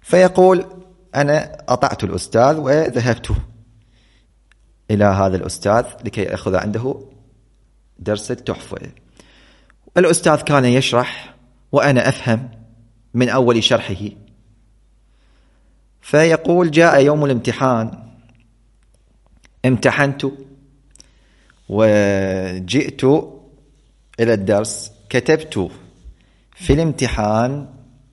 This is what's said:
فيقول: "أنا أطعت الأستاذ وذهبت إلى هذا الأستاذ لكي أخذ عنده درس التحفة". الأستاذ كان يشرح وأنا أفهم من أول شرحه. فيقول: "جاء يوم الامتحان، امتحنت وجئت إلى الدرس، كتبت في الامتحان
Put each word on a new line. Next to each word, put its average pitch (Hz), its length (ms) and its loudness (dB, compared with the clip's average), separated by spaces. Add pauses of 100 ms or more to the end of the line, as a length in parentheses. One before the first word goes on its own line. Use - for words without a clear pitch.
فيقول: 185 640 4 (500)
"أنا 143 420 -2 (120)
أطعت - 340 -2
الأستاذ 113 540 0
وذهبت 131 720 -2 (1600)
إلى 104 140 2
هذا 98 320 2
الأستاذ 101 480 -2 (200)
لكي 98 280 -6
أخذ 95 220 -4
عنده 110 460 -4 (960)
درس 104 320 -6
التحفة". - 460 -10 (1200)
الأستاذ 165 440 2
كان 139 240 2
يشرح 123 720 0 (360)
وأنا 131 380 2
أفهم 127 400 -4 (640)
من 120 160 0
أول 117 340 2
شرحه. 104 460 -2 (1900)
فيقول: 165 680 2
"جاء 147 340 6
يوم 147 200 2
الامتحان، 120 680 -2 (1700)
امتحنت 139 600 0 (1400)
وجئت 98 1300 0 (1160)
إلى 117 140 2
الدرس، 104 580 -2 (180)
كتبت 120 600 -2 (840)
في - 180 -2
الامتحان 135 960 -2 (440)